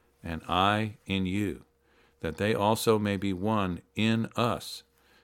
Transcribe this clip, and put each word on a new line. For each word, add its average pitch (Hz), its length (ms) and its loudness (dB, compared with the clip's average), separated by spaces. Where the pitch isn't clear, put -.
and 82 260 -8
I 104 560 2
in 95 220 -2
you, 92 400 -4
that 80 180 -6
they 104 160 2
also 110 440 4
may 101 200 0
be 98 160 -2
one 95 480 -2
in 113 420 0
us, - 460 -2